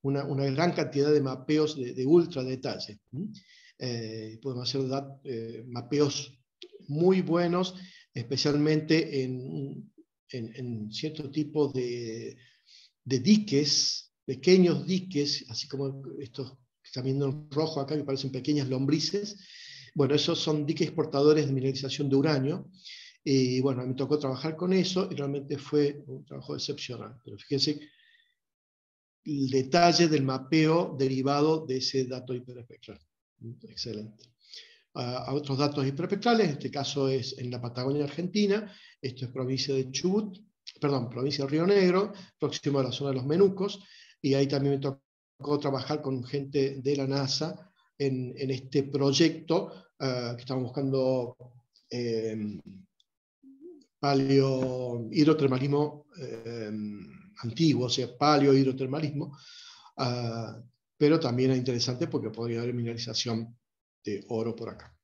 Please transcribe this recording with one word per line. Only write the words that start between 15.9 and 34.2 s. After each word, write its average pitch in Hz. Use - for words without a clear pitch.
estos 131
que -
están 127
viendo 135
en 147
rojo 151
acá, 139
que 143
parecen 135
pequeñas 135
lombrices. 156
Bueno, 143
esos 151
son 151
diques 156
portadores 151
de 135
mineralización 135
de 135
uranio. 143
Y 127
bueno, 127
me 131
tocó 139
trabajar 143
con 180
eso 190
y 143
realmente 143
fue 143
un 131
trabajo 143
excepcional. 120
Pero 110
fíjense 147
el 139
detalle 170
del 147
mapeo 156
derivado 143
de 131
ese 127
dato 127
hiperespectral. 123
Excelente. 107